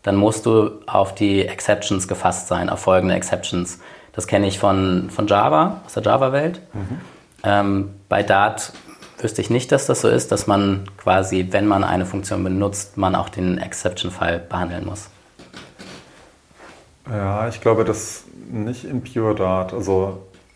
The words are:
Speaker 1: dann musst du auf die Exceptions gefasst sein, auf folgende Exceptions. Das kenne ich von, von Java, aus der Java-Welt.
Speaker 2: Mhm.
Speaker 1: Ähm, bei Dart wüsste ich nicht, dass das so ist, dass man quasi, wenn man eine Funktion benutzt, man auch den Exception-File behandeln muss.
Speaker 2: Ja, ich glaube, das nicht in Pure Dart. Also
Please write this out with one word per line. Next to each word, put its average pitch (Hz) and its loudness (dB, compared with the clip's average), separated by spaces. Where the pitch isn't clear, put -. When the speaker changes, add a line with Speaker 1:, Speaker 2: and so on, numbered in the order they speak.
Speaker 1:
dann 98 0
musst 107 2
du 110 4
auf - 2
die 98 2
Exceptions - -2
gefasst 90 -2
sein, 87 0
auf 87 -4
folgende 92 4
Exceptions. 90 -4
Das - -6
kenne 101 2
ich 95 -2
von, 95 2
von - -2
Java, 147 2
aus - -12
der 107 -4
Java-Welt. 135 2
Speaker 2:
Mhm. 104 -8
Speaker 1:
Ähm, 101 2
bei 101 2
Dart 101 2
wüsste - -4
ich - -4
nicht, 127 0
dass 139 2
das 127 0
so 113 4
ist, - 2
dass - 0
man 98 2
quasi, 95 2
wenn 104 2
man 98 4
eine 90 0
Funktion 95 -4
benutzt, 98 -2
man 92 2
auch 87 -2
den 90 -2
Exception-File 85 -4
behandeln 90 -6
muss. 95 -10
Speaker 2:
Ja, 104 -2
ich 113 -10
glaube, 113 4
das - -4
nicht 120 -6
in 127 -4
Pure 110 0
Dart. 92 0
Also 95 0